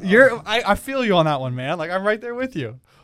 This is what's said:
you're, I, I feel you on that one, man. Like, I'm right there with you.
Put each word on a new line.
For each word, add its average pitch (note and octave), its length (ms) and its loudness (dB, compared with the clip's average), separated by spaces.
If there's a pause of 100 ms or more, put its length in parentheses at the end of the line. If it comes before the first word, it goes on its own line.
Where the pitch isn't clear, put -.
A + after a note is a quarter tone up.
you're, A#3+ 420 6
I, G#3+ 220 -2
I G3+ 80 2
feel C4 300 -4
you G3+ 100 2
on D#3+ 120 4
that D3 140 0
one, B2+ 140 -6
man. C3+ 240 -6
Like, E3 140 -6
I'm F#3+ 120 -4
right G#3+ 160 0
there A#3+ 140 -10
with B3+ 220 -8
you. B2+ 240 -8 (240)